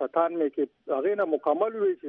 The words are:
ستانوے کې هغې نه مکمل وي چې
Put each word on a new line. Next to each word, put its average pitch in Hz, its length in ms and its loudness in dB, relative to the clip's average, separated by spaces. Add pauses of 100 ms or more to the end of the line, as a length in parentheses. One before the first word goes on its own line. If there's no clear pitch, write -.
ستانوے 165 480 0
کې 139 180 -2 (320)
هغې 185 160 0
نه 208 100 0
مکمل 165 520 0
وي 196 180 2
چې 160 140 -12